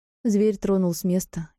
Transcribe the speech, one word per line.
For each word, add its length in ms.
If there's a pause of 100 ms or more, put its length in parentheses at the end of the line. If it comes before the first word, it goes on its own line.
(240)
Зверь 340
тронул 380
с 80
места, 560